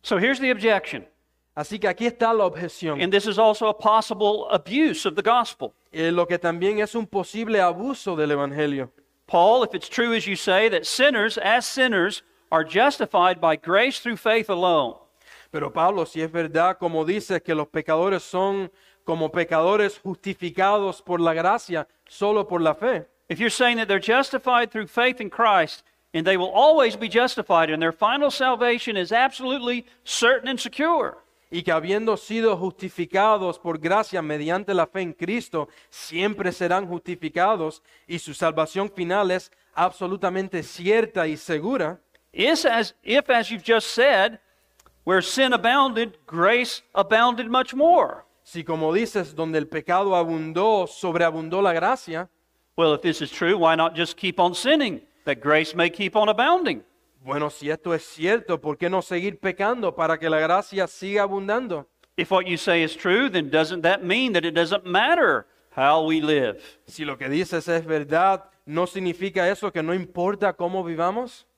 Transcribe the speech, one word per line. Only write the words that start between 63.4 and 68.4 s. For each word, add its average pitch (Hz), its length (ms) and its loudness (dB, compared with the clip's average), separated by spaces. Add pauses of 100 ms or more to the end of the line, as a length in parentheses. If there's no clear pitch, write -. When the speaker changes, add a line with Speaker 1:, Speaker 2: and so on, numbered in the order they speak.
Speaker 1:
doesn't 160 320 0
that 185 200 2
mean 226 300 0
that 170 120 0
it 165 100 -4
doesn't 170 320 0
matter 208 600 2 (300)
how 151 300 4
we 160 140 2
live? 143 420 0 (240)
Speaker 2:
Si - 180 -14
lo 139 120 -8
que 135 120 -10
dices 165 400 -4
es 165 160 -2
verdad, 160 600 0 (220)